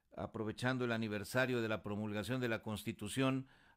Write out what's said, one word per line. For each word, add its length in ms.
aprovechando 680
el 80
aniversario 680
de 60
la 160
promulgación 560
de 80
la 160
Constitución, 840